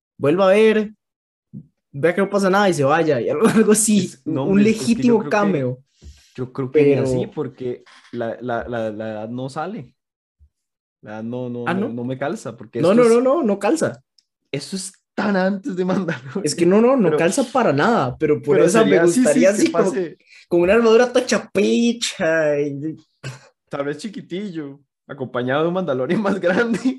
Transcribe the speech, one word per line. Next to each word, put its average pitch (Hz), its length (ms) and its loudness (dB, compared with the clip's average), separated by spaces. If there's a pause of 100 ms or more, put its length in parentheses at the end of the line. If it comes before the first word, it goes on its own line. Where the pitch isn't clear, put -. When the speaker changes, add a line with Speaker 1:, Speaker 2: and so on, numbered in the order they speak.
(160)
Speaker 1:
vuelva 175 320 2
a 190 40 6
ver, 214 400 4 (1000)
vea 147 220 0
que 196 80 -2
no 190 80 0
pasa 196 220 0
nada 202 180 4
y 175 60 0
se 143 80 0
vaya, 151 360 2
y 120 100 -4
algo, 151 180 2
<laughs> - 0 -
algo 208 240 4
así, 208 340 2
Speaker 2:
Es-, - 200 -14
no, 131 180 -4
Speaker 1:
un 165 80 -2
Speaker 2:
hombre, 202 180 4
es 220 80 0
que - 40 -10
yo - 60 -4
Speaker 1:
legítimo 233 320 2
Speaker 2:
creo - 100 -6
que, 214 60 0
Speaker 1:
cameo. 160 480 -2 (520)
Speaker 2:
yo 131 180 -10
creo 131 180 -8
que 151 120 4
ni 143 80 6
Speaker 1:
Pero 135 120 2
Speaker 2:
así, 127 300 -2
porque 127 500 -10 (280)
la, 117 300 -6
la, 117 260 -6
la, 113 240 -6
la 110 200 -10
edad 107 180 -10
no 127 200 -10
sale. 160 460 -12 (1040)
La 110 120 -16
edad 110 100 -12
no, 123 260 -10
no, 120 180 -10
Speaker 1:
¿Ah, 165 60 -4
Speaker 2:
no, 196 140 -4
Speaker 1:
no? 233 80 -10
Speaker 2:
no 123 80 -8
me 131 140 -8
calza, 139 380 -8
porque - 240 -12
Speaker 1:
No, 160 120 4
Speaker 2:
esto 233 120 4
Speaker 1:
no, 233 60 4
Speaker 2:
es 226 60 4
Speaker 1:
no, 240 60 4
no, 269 220 0
no 202 140 0
calza. 202 460 -2 (480)
Speaker 2:
esto 143 240 -8
es - 180 -10 (220)
tan 202 200 0
antes 190 400 -2
de 180 80 -2
Mandalorian. 170 600 -4
Speaker 1:
Es 147 80 0
que 170 140 0
no, 190 120 6
no, 247 160 4
no 233 120 2
Speaker 2:
Pero 156 100 2
Speaker 1:
calza 175 260 0
para 220 300 0
nada, 151 440 2
pero 151 240 0
por 139 160 2
Speaker 2:
pero 165 100 6
Speaker 1:
eso 214 180 4
me 190 60 2
Speaker 2:
sería, 170 160 4
sí, 170 60 4
sí, 247 80 2
Speaker 1:
gustaría 247 280 4
Speaker 2:
que 202 60 2
Speaker 1:
así 208 160 0
como 170 140 0
Speaker 2:
pase. 180 320 -4 (300)
Speaker 1:
con 175 140 2
una 180 140 2
armadura 233 360 4
tocha 247 400 -2
picha 202 1080 0
y 147 360 -6 (720)
Speaker 2:
Tal 143 180 -8
vez 147 120 -6
chiquitillo, 160 840 -12 (280)
acompañado 131 560 -4
de 165 60 0
un 170 40 -4
Mandalorian 165 480 -2
más 196 180 -2
grande 202 400 0 (200)